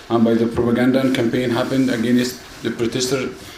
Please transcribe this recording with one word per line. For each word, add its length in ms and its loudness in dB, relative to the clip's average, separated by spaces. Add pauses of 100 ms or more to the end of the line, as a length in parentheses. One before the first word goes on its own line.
(100)
and 140 4
by 100 4
the 120 2
propaganda 520 2
and 160 2
campaign 360 0
happened 400 0
against 440 0 (300)
the 80 -2
protester 560 -2 (300)